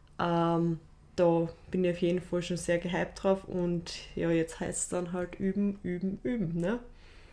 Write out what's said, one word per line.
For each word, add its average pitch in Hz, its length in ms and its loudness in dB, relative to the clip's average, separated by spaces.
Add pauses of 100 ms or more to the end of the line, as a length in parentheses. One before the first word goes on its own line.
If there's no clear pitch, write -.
(200)
Ähm, 170 580 2 (380)
da 170 320 6 (240)
bin 185 100 2
ich 175 80 4
auf 175 100 -2
jeden 180 200 2
Fall 175 220 -2
schon 175 160 -2
sehr 170 200 0
gehypt 175 460 -4
drauf 190 180 4
und 175 500 -2 (220)
ja, 170 160 0
jetzt 165 300 0
heißt 180 240 -4
es - 40 -6
dann 175 240 -4
halt 180 280 -4
üben, 196 420 0
üben, 180 400 -4
üben, 180 380 -2
ne? 202 180 0 (540)